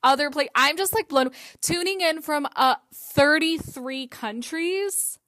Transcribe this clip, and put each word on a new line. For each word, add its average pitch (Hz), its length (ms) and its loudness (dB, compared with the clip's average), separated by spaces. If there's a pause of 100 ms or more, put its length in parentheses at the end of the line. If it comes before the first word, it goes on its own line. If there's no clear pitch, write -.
other 269 280 4
pla-, 285 140 -2 (120)
I'm 277 200 4
just, 370 160 -2
like, 427 160 0
blown, 262 220 2 (300)
tuning 359 400 -2
in 320 200 0
from, 294 360 -2
uh, 262 200 4 (160)
thirty-three 285 1160 0
countries. 330 1200 -6